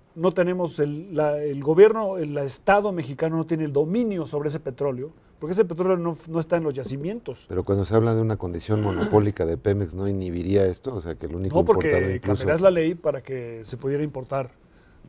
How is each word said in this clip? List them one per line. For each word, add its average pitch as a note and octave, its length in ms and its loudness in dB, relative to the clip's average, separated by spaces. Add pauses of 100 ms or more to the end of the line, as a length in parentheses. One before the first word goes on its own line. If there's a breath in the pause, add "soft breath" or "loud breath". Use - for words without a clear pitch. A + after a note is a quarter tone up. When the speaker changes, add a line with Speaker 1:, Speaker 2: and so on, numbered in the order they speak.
(140)
Speaker 1:
no E3+ 200 0
tenemos F3+ 460 0
el, D3+ 360 -4
la, D3 280 0
el C#3+ 200 -4
gobierno, G3 540 6
el D3+ 200 -4
Estado G3 540 2
mexicano D#3+ 460 -4
no D#3+ 100 -2
tiene D#3+ 160 -2
el D3 100 -4
dominio F3 540 0
sobre D3+ 220 -4
ese D3 100 -6
petróleo, C#3 520 -6 (280 soft breath)
porque D#3+ 140 -6
ese G#3 120 4
petróleo F3+ 320 0
no, E3+ 180 -4 (140)
no E3 100 -2
está E3 180 0
en E3 60 -4
los D3 120 -2
yacimientos. C#3 760 -8
Speaker 2:
Pero F2+ 140 -2
cuando G2 220 0
se G#2 100 0
habla A2+ 180 4
de A2+ 80 2
una A2 160 0
condición F#2 460 -2
monopólica G2+ 640 2
de E2 100 -2
Pemex, G2 380 0
¿no G2 120 -4
inhibiría F#2+ 600 0
esto? G#2+ 260 -4
O G2 80 -6
sea, D#2+ 140 -8
que - 100 -8
el D#2 100 -8
único G2 220 -2
Speaker 1:
No, F3 80 4
porque E3+ 220 4
Speaker 2:
importador F#2+ 280 2
incluso G2 260 -2
Speaker 1:
cambiarías D3+ 200 2
la F#3+ 80 8
ley E3+ 240 4
para D3 300 -4
que A#2 400 -10
se A#2 140 -10
pudiera C#3 260 -2
importar C3 480 -6 (580 soft breath)